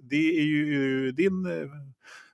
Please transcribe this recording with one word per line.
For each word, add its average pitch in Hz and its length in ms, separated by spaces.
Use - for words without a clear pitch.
Det 156 360
är 147 60
ju, 143 640
eh, 127 60
din, 185 320
eh, 160 220